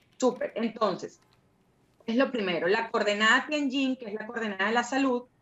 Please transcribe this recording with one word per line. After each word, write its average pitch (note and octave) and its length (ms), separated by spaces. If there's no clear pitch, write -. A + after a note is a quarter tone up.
Súper. - 380
Entonces, G#3+ 640
es A3+ 100
lo C4+ 160
primero, F3+ 360
la A3 240
coordenada A3 560
Tianjin, C#4 500
que A#3+ 80
es G3+ 80
la G#3+ 140
coordenada G#3+ 400
de A3 60
la A#3+ 100
salud. C4 400